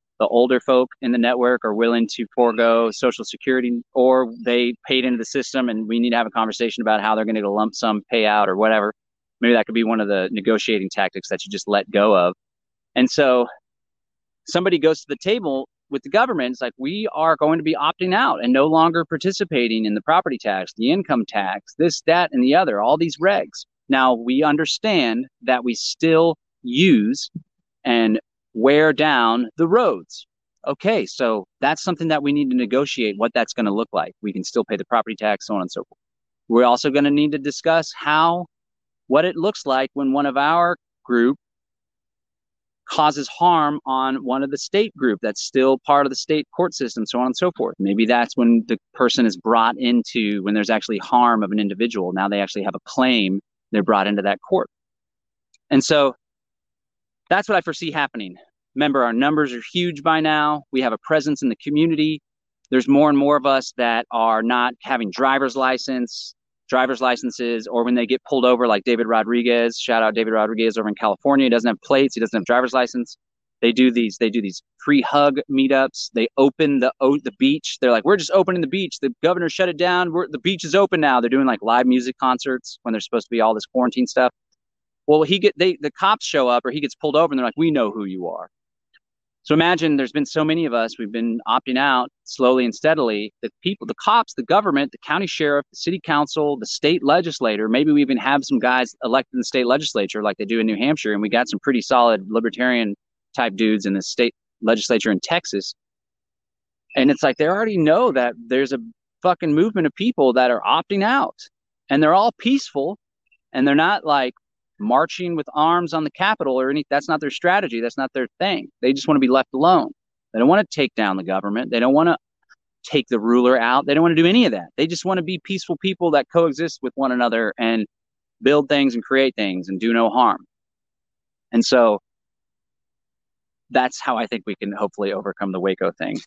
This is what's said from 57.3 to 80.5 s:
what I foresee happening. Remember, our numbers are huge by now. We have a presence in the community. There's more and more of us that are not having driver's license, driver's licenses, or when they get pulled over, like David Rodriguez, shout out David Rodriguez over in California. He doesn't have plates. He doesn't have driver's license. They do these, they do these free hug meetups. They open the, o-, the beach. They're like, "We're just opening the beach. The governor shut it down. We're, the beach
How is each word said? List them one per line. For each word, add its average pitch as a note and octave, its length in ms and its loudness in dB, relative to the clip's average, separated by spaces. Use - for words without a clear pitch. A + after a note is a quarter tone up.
what G#3 100 2
I E3+ 40 0
foresee E3 300 -6
happening. A#2 440 -6
Remember, C#3 280 2
our A#2 100 0
numbers C#3+ 400 0
are A#2+ 80 -10
huge F3 320 -4
by D#3+ 160 0
now. D3+ 520 -2
We C3 100 -2
have B2 100 0
a A2 60 -4
presence D3+ 440 -2
in C#3 60 0
the A2+ 100 -4
community. D#3 640 -2
There's C3 180 2
more C#3+ 180 6
and C#3+ 100 4
more C#3+ 200 4
of C3+ 80 -2
us C3+ 320 0
that A#2 340 0
are A2+ 320 2
not B2 380 0
having A#2 300 -4
driver's C3+ 440 0
license, C3 800 -4
driver's B2+ 320 0
licenses, A#2+ 640 -4
or A#2 160 0
when B2 120 0
they A#2+ 100 0
get B2 180 -2
pulled B2+ 220 0
over, B2 200 4
like G#2 200 0
David A#2 220 0
Rodriguez, A#2 720 0
shout A2+ 260 0
out A2 100 2
David A2 180 -2
Rodriguez A2 460 0
over G#2+ 100 -2
in G#2 80 -4
California. C3+ 500 0
He B2 40 2
doesn't A#2 180 2
have G#2+ 140 -4
plates. C#3 340 2
He A2+ 60 -6
doesn't A2+ 160 -2
have G2 80 -4
driver's B2 260 2
license. B2 460 -4
They A#2+ 120 2
do B2+ 180 4
these, A#2 300 -2
they A2 80 2
do A2+ 120 -4
these G2 220 -8
free C#3+ 180 2
hug C#3+ 380 2
meetups. C3+ 640 0
They A#2 240 0
open C#3+ 420 2
the, B2+ 220 0
o-, C#3+ 180 2
the A#2+ 180 -10
beach. C#3 440 0
They're B2+ 100 4
like, A2+ 140 2
"We're G3 100 4
just D#3+ 160 -4
opening F#3 300 2
the D#3 60 -2
beach. F3 340 -6
The C3 200 -2
governor F3 280 0
shut F#3 180 -2
it E3 100 -4
down. F3+ 360 0
We're, F3 160 -4
the D3 100 -8
beach F3+ 240 -4